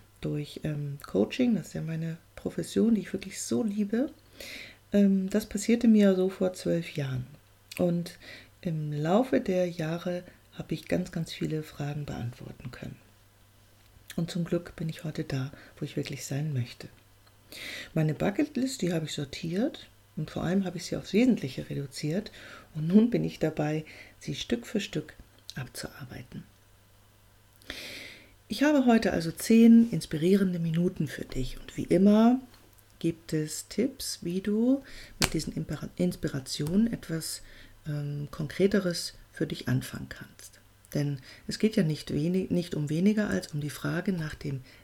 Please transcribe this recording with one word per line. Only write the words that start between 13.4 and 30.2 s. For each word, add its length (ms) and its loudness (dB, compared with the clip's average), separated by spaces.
Und 160 -2
zum 140 -4
Glück 300 -4
bin 120 -6
ich 160 -10
heute 200 -6
da, 280 -4
wo 80 -8
ich 120 -10
wirklich 280 -6
sein 280 -4
möchte. 340 -6
Meine 200 2
Bucketlist, 680 -2
die 120 0
habe 120 -2
ich 80 -8
sortiert 760 -6
und 160 -6
vor 120 -4
allem 200 2
habe 140 -6
ich 80 -10
sie 100 -6
aufs 180 -6
Wesentliche 560 2
reduziert. 640 -6
Und 140 -6
nun 220 8
bin 140 2
ich 160 -4
dabei, 440 0
sie 160 -8
Stück 300 -4
für 140 -4
Stück 340 -6
abzuarbeiten. 880 -12
Ich 140 -6
habe 240 6
heute 260 6
also 200 -2
zehn 580 8
inspirierende 680 2